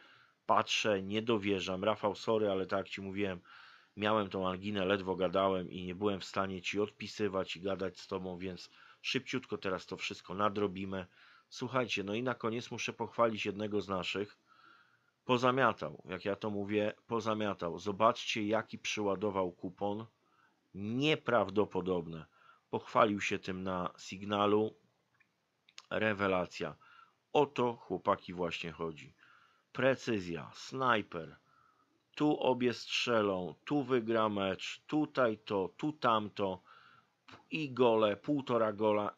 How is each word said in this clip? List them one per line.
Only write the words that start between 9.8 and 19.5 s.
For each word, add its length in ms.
to 120
wszystko 360
nadrobimy. 720
Słuchajcie, 540
no 100
i 100
na 120
koniec 360
muszę 220
pochwalić 520
jednego 360
z 60
naszych. 500
Pozamiatał, 800
jak 200
ja 100
to 140
mówię, 440
pozamiatał. 720
Zobaczcie, 680
jaki 320
przyładował 720